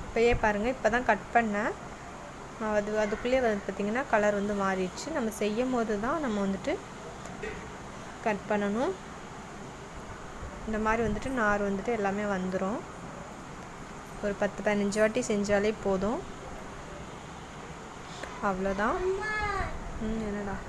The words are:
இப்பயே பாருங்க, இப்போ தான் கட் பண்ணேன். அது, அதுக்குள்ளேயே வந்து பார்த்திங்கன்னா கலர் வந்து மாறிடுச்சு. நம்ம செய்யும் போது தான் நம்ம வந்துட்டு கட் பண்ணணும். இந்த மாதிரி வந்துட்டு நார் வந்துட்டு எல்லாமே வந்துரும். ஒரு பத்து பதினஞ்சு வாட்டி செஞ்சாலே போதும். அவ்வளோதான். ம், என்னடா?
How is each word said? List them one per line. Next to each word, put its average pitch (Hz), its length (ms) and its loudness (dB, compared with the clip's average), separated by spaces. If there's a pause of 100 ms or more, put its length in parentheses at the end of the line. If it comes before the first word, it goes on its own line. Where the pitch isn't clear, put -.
இப்பயே 233 400 4
பாருங்க, 214 300 4
இப்போ - 200 2
தான் 247 160 4
கட் 202 240 4
பண்ணேன். 226 380 4 (1040)
அது, 208 160 2 (140)
அதுக்குள்ளேயே 247 400 2
வந்து 208 200 2
பார்த்திங்கன்னா 208 460 0
கலர் 208 280 6
வந்து 208 220 0
மாறிடுச்சு. 190 540 0
நம்ம 226 160 0 (100)
செய்யும் 233 340 2
போது 220 200 2 (100)
தான் 311 180 0
நம்ம 208 220 0
வந்துட்டு 196 260 0 (1600)
கட் 202 240 0
பண்ணணும். 208 420 2 (1700)
இந்த 220 180 0
மாதிரி 226 220 4
வந்துட்டு 214 220 0 (120)
நார் 202 260 6
வந்துட்டு 196 300 0
எல்லாமே 202 340 2
வந்துரும். 190 480 0 (1400)
ஒரு 202 160 0
பத்து 202 260 2
பதினஞ்சு 202 360 4
வாட்டி 220 260 4
செஞ்சாலே 202 420 4 (140)
போதும். 196 340 2 (2250)
அவ்வளோதான். 196 500 2 (1040)
ம், 220 220 0
என்னடா? 202 300 -2 (120)